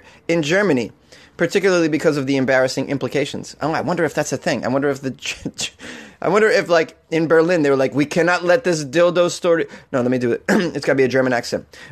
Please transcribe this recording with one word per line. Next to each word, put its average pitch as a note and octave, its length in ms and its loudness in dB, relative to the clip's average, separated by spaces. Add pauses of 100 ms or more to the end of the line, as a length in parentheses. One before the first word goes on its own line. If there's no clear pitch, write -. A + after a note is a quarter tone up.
(300)
in E3+ 140 0
Germany, D3+ 500 0 (420)
particularly F3 540 2
because D#3 260 0
of C#3 100 -4
the C3+ 120 0
embarrassing C3 500 0
implications." C3+ 760 -6
Oh, D3+ 120 -2
I B2+ 80 -2
wonder D3 240 -2
if C#3 80 -4
that's - 180 -4
a C#3 60 -2
thing. C3 260 -4
I G2+ 60 -2
wonder C#3 200 0
if C3+ 120 -4
the, - 680 -10 (280)
<laughs> - 240 -18
I - 80 -2
wonder G#3+ 200 4
if, E3 200 2
like, E3 260 2 (160)
in E3 160 0
Berlin, E3 360 4
they C#3+ 60 4
were C#3 60 4
like, C3 180 0
"We C#3+ 120 0
cannot F3 400 0
let F3 180 4
this D#3+ 220 -2
dildo F3 440 2
story." E3+ 380 0 (240)
No, B2+ 100 0
let B2 80 0
me B2+ 80 0
do A#2+ 140 0
it. - 140 -4
<clears throat> - 40 -4
It's F3 360 0
gotta C#3+ 100 2
be C3+ 80 4
a B2+ 60 2
German B2+ 240 0
accent. A#2 320 -4 (260)